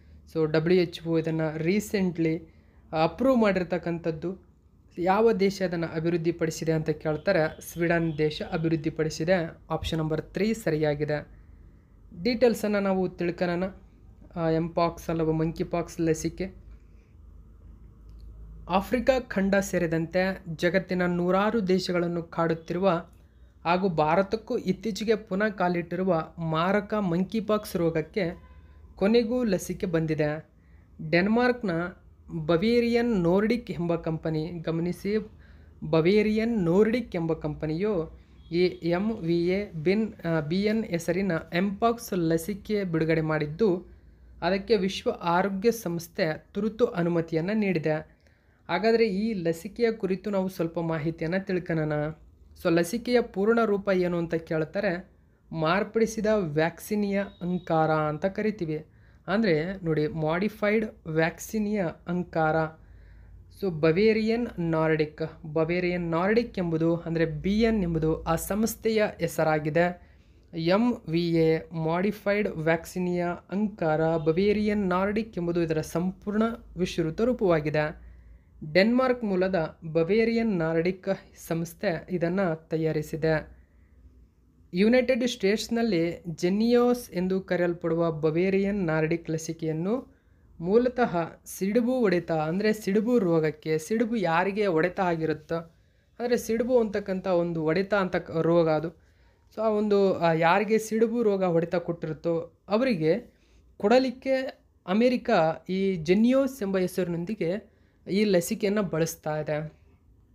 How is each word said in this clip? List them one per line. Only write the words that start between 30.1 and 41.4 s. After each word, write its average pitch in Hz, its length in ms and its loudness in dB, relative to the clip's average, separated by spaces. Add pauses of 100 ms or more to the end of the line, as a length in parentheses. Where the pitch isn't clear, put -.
ಡೆನ್ಮಾರ್ಕ್ನ 220 600 2 (760)
ಬವೇರಿಯನ್ 233 760 2
ನೋರ್ಡಿಕ್ 214 480 2
ಎಂಬ 170 260 -2
ಕಂಪನಿ, 160 560 -2
ಗಮನಿಸಿ, 175 640 -4 (680)
ಬವೇರಿಯನ್ 214 800 2
ನೋರ್ಡಿಕ್ 214 520 2
ಎಂಬ 165 160 -2
ಕಂಪನಿಯು 160 920 -4 (300)
ಈ 175 120 4
ಎಂ 180 520 0
ವಿ 170 320 0
ಎ 202 240 -2
ಬಿನ್, 190 400 0 (140)
ಆ, 165 140 0
ಬಿ 165 220 -2
ಎನ್ 214 220 0
ಹೆಸರಿನ 175 480 -2 (200)